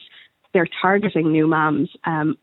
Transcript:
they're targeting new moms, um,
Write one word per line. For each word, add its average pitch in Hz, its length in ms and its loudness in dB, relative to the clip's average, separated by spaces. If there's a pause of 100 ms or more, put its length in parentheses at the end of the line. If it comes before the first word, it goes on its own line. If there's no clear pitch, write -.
(540)
they're 170 140 2 (140)
targeting 185 500 0
new 156 160 2
moms, 156 420 0 (140)
um, 156 400 -4